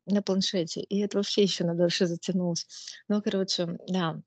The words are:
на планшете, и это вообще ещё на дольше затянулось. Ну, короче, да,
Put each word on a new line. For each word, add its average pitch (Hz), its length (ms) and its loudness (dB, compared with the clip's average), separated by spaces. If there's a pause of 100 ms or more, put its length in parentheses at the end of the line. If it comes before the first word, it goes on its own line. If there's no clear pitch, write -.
на 202 160 2
планшете, 185 580 -2
и 196 180 -2
это 202 200 -2
вообще 202 240 2
ещё 175 220 2
на 170 100 0
дольше 175 320 4
затянулось. 175 600 -2 (420)
Ну, 208 140 0
короче, 190 440 0 (220)
да, 170 380 0